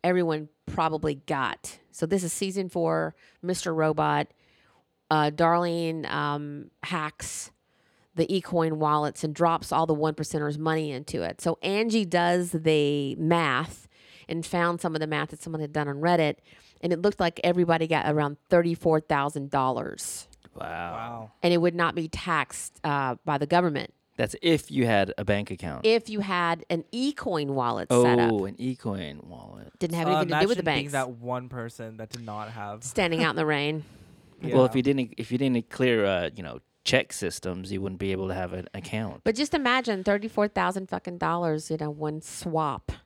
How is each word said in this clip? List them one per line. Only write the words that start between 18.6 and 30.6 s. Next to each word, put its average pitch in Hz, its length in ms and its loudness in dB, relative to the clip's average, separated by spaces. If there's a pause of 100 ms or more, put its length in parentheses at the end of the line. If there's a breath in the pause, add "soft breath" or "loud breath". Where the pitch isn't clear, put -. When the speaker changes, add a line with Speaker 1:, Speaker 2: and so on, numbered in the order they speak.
Speaker 1:
thousand 143 500 -2
dollars. - 800 -2 (260)
Speaker 2:
Wow. - 120 -10 (260)
Speaker 3:
Wow. 113 380 -10 (120)
Speaker 1:
And 175 100 4
it 175 60 4
would 170 160 2
not 180 200 2
be 165 140 -4
taxed, - 760 -4
uh, 139 400 0
by 147 140 0
the 143 80 0
government. 170 460 2 (240)
Speaker 2:
That's 117 260 -2
if 165 280 4
you 139 160 2
had 101 300 4
a 104 80 -4
bank 101 260 0
account. - 360 -6
Speaker 1:
If 226 240 2
you 214 100 -4
had 175 480 -2
an 165 240 -2
eCoin 226 560 -2
wallet 120 420 -2
set 123 280 8
up. 117 140 4
Speaker 2:
Oh, 101 120 0
an 98 120 -6
eCoin 98 680 -6
wallet. - 540 -18
Speaker 1:
Didn't 170 180 -2
have 165 120 0
Speaker 3:
Uh, - 100 2
Speaker 1:
anything 151 100 0
to 147 140 2
do 196 60 4
with 240 100 0
the - 40 -4